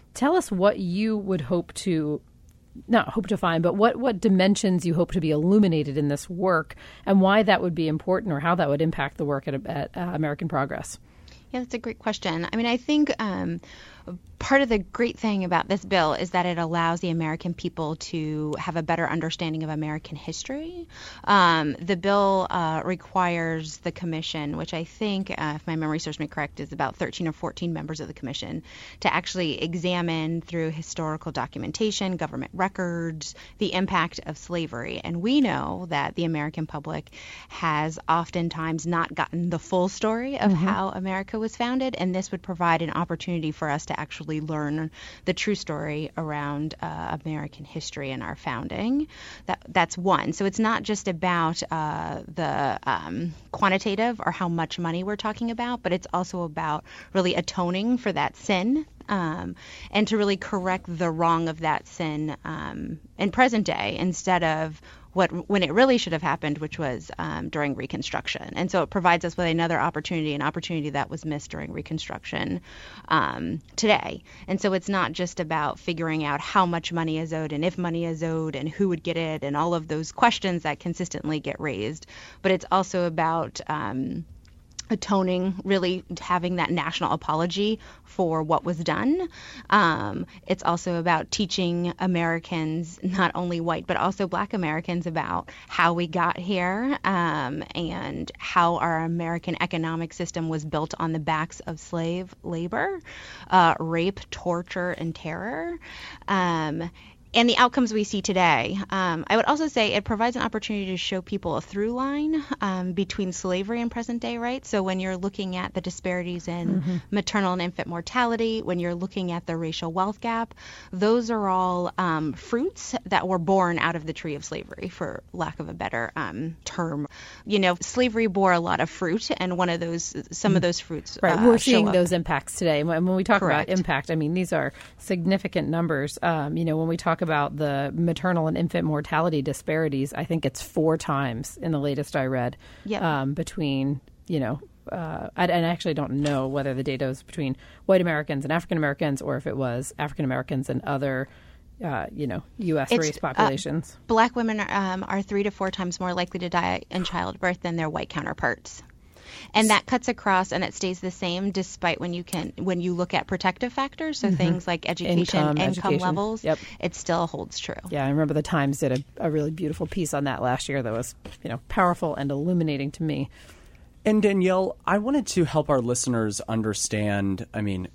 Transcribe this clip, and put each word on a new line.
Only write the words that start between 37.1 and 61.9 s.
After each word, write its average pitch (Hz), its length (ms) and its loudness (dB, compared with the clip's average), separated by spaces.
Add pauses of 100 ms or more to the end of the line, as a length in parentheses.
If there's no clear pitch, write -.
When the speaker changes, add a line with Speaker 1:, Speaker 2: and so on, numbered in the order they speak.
Speaker 2:
has 156 500 0 (100)
oftentimes 165 800 0
not 165 280 0
gotten 170 360 0
the 170 80 0
full 180 300 0
story 233 500 -2
of 202 140 4
Speaker 1:
Mm-hmm. 170 120 2
Speaker 2:
how 196 260 2
America 190 480 -4
was 220 180 -4
founded, 254 420 0
and 185 160 0
this 185 180 -4
would 180 100 -6
provide 170 380 2
an 165 100 -2
opportunity 165 600 -2
for 156 180 -4
us 147 180 -2
to - 140 -6
actually 156 400 -6
learn 156 500 -2 (340)
the 185 80 0
true 202 220 0
story 151 640 -4
around, 147 640 -4
uh, 160 420 -6
American 151 400 -8
history 147 460 -8
and 127 120 -6
our 80 120 -6
founding. 233 720 -2 (400)
That, - 220 -4
that's 170 280 2
one. 175 360 2
So 196 120 -2
it's 196 140 0
not 220 240 2
just 208 260 -2
about, 170 640 0
uh, 160 520 -4 (120)
the, 143 480 0
um, 117 520 -2 (180)
quantitative 208 720 2
or - 80 0
how 180 160 -2
much 165 300 -2
money 170 240 0
we're 202 140 -2
talking 220 340 -4
about, 240 320 -4
but 175 100 0
it's 180 200 -2
also 180 300 -2
about 156 420 -4 (280)
really 185 220 4
atoning 190 640 0
for 214 140 -2
that 147 240 -2
sin, 226 480 0 (240)
um, 175 460 -2 (360)
and 208 180 2
to 214 100 2
really 202 180 4
correct 185 520 -2
the 170 220 0
wrong 165 380 4
of 160 120 -6
that 156 260 0
sin, 151 580 -4